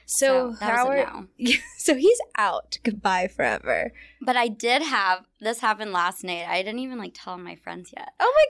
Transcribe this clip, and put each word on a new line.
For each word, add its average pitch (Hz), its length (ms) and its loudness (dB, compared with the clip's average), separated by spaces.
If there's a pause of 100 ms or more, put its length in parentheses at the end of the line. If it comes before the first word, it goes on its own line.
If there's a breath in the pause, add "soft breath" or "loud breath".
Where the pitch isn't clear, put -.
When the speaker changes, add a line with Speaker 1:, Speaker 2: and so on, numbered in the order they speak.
Speaker 1:
So - 220 0
Speaker 2:
so 254 320 2
that 214 140 -4
was 240 60 2
Speaker 1:
how 254 120 2
Speaker 2:
a 277 140 0
Speaker 1:
are - 220 -12 (120)
Speaker 2:
no. 247 140 2 (100)
Speaker 1:
<laughs> - 160 -20
So 320 160 2
he's 359 240 6 (180)
out. - 460 -2
Goodbye 190 460 0
forever. 117 640 -2 (280 loud breath)
Speaker 2:
But 254 160 0
I 240 120 2
did 233 340 0
have, 196 440 0 (140)
this 226 200 -4
happened 214 320 -2
last 180 320 0
night. 170 240 -6
I 175 140 0
didn't 214 180 -6
even, 254 180 -10
like, 190 160 -12
tell 180 240 -14
my 175 160 -16
friends 175 420 -14
yet. - 220 -16
Speaker 1:
Oh 466 180 4
my 622 140 8